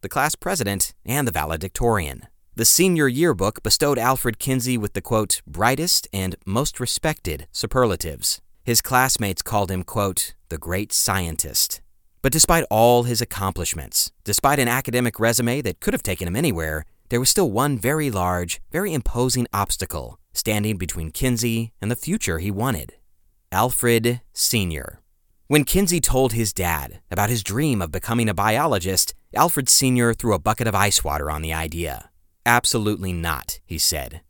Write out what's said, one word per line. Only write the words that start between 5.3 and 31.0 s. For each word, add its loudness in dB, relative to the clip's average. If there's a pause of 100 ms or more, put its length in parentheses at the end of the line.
"brightest 0
and -2
most -2
respected" -4
superlatives. 0 (220)
His 2
classmates 2
called 0
him, -2
quote, -2 (140)
the -8
great -4
scientist. -2 (420)
But 2
despite 2
all 6
his -2
accomplishments, -4 (140)
despite 2
an 2
academic 0
resume 2
that -6
could -2
have -4
taken -4
him -2
anywhere, -2 (240)
there 0
was 2
still 2
one 0
very 0
large, -2 (120)
very -2
imposing 0
obstacle -4 (140)
standing -2
between -6
Kinsey -2
and -4
the -2
future -2
he -4
wanted. -4 (580)
Alfred 2 (120)
Senior -2 (460)
When 4
Kinsey 2
told 4
his 0
dad -4 (100)
about 2
his -2
dream 0
of -4
becoming -2
a 0
biologist, 0 (200)
Alfred 2
Senior 4
threw 0
a 0
bucket 0
of 0
ice 2